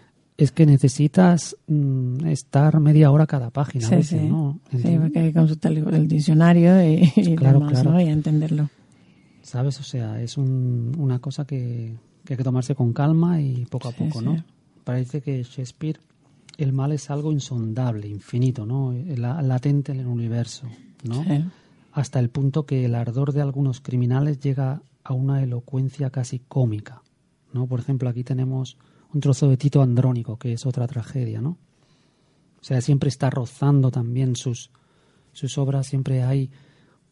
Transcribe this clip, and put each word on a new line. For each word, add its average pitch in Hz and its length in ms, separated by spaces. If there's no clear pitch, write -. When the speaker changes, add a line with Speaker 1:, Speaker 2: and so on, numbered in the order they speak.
Speaker 1:
es 143 140
que 165 160
necesitas, 147 880
mm, 135 580
estar 151 540
media 151 320
hora 151 140
cada 123 240
página, 131 360
a 110 40
Speaker 2:
Sí, 185 60
Speaker 1:
veces, 160 260
Speaker 2:
sí. 156 60
Speaker 1:
¿no? 156 300
Speaker 2:
Sí, 135 80
Speaker 1:
Entonces 165 220
Speaker 2:
porque 160 200
hay 165 80
que 156 100
consultar 160 340
el, 156 220
el 156 140
diccionario 170 720
y, 160 300
<laughs> - 40
y 175 200
Speaker 1:
Claro, 135 240
Speaker 2:
demás, 147 140
Speaker 1:
claro. 131 180
Speaker 2:
¿no? 180 80
Y 170 80
a 151 40
entenderlo. 151 560
Speaker 1:
¿Sabes? 131 360
O 139 60
sea, 113 360
es 117 160
un, 127 600
una 127 220
cosa 139 260
que, 120 480
que - 80
hay 127 60
que 127 40
tomarse 127 320
con 120 180
calma 160 480
y 127 260
poco 127 220
a 120 40
Speaker 2:
Sí, 127 60
Speaker 1:
poco, 156 220
Speaker 2:
sí. 113 40
Speaker 1:
¿no? 160 180
Parece 127 380
que 135 240
Shakespeare, 147 560
el 135 160
mal 135 200
es 147 180
algo 147 200
insondable, 117 800
infinito, 117 580
¿no? 131 260
La-, 120 260
latente 139 500
en 131 80
el 127 80
universo, 117 580
¿no? 123 180
Speaker 2:
Sí. 160 220
Speaker 1:
Hasta 139 260
el 120 120
punto 139 360
que 131 200
el 117 100
ardor 120 360
de 143 100
algunos 135 380
criminales 131 600
llega 139 420
a - 80
una 135 320
elocuencia 131 640
casi 127 300
cómica, 110 600
¿no? 127 160
Por 127 100
ejemplo, 127 300
aquí 120 160
tenemos 131 540
un 151 80
trozo 139 280
de 131 100
Tito 143 240
Andrónico, 123 560
que 117 160
es 117 120
otra 123 220
tragedia, 117 540
¿no? 147 80
O - 40
sea, 131 160
siempre 139 300
está - 200
rozando 131 600
también 123 460
sus, - 340
sus - 260
obras, 135 280
siempre 131 380
hay, 135 260